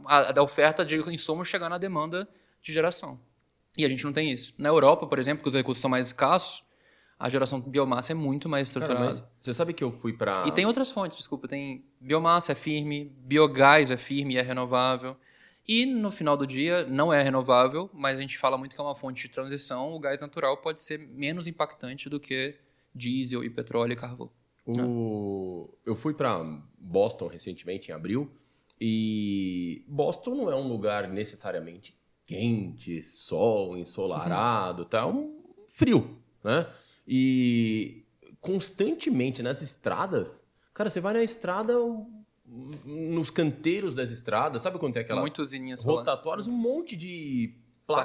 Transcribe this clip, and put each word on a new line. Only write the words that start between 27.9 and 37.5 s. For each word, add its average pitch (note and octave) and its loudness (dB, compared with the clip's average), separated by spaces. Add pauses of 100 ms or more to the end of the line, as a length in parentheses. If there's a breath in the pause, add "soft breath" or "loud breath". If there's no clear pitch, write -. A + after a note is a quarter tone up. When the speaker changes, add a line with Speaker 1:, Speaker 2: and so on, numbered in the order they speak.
Speaker 2:
em - -10
abril, G2+ -2 (500 soft breath)
e G#2 -2
Boston E3 -2
não A3+ -2
é C#3 0
um C3+ -4
lugar G#2 -2
necessariamente F#2 -10 (280)
quente, F#2+ -4
sol, F#2+ -2
ensolarado, F2+ -2
Speaker 1:
<laughs> - -16
Speaker 2:
tá? A2 0
É A#2 0
um C#4+ -4 (260)
frio, - 2 (260)
né? C3 0 (400 loud breath)
E A#2+ 2 (340)